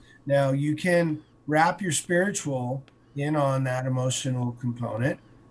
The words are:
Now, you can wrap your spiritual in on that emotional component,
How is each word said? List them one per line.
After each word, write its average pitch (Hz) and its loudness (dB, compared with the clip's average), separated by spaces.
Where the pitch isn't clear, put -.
Now, 139 4
you 143 0
can 170 2
wrap 160 2
your 185 -2
spiritual 143 -2
in 147 -2
on 135 2
that 127 -2
emotional 127 -2
component, 120 -2